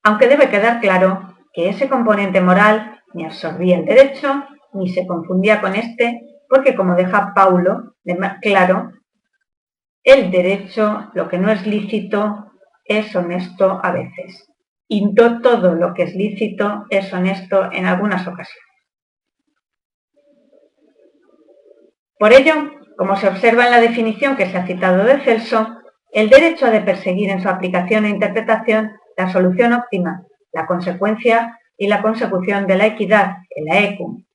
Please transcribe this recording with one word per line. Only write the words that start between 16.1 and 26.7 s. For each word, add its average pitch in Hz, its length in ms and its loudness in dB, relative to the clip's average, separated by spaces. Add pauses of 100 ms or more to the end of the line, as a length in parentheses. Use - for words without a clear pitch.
lícito 202 760 -6
es 196 220 -4
honesto 190 580 -2
en 185 160 -6
algunas 185 400 -2
ocasiones. - 400 -18 (3500)
Por 214 140 4
ello, 285 220 8 (420)
como 196 200 -2
se 196 120 -2
observa 233 380 2
en 240 40 2
la 240 100 6
definición 233 560 0
que 190 100 -2
se 180 120 -6
ha - 80 -6
citado 185 380 0
de 277 160 4
Celso, 226 560 -2 (360)
el 214 160 2
derecho 294 380 6
ha 226 40 4